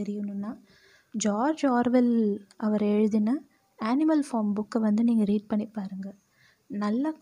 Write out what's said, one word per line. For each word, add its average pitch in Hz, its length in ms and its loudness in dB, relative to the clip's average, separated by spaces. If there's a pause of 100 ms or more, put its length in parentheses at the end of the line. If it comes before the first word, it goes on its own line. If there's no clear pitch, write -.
தெரியணும்னா, 202 560 -6 (540)
ஜார்ஜ் 226 540 0
ஆர்வெல் 240 800 2 (100)
அவர் 214 260 0
எழுதின 214 600 2 (400)
அனிமல் 294 400 2 (100)
ஃபார்ம் 214 220 -2
புக்கை 214 260 -4
வந்து 214 240 2
நீங்க 233 200 2
ரீட் 208 220 0
பண்ணி 214 200 -4
பாருங்க. 196 480 -10 (520)
நல்ல 220 560 -2